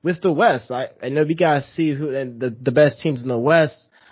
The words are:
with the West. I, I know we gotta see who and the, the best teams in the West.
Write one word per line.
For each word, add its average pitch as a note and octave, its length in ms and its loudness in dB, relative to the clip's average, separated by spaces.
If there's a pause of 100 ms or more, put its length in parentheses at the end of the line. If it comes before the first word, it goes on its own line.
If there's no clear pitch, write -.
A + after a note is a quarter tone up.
with E3+ 200 -4
the F3+ 100 2
West. D3+ 380 2
I, B2+ 180 -6 (140)
I B2+ 80 -6
know D3+ 140 2
we D#3 100 -2
gotta D#3 260 2
see D#3 320 -2
who C#3+ 160 -6
and B2+ 320 -6
the, B2+ 80 -2
the B2 220 -4
best C#3+ 320 4
teams C#3 180 -2
in B2 80 -8
the B2 100 -2
West. D#3 500 2 (240)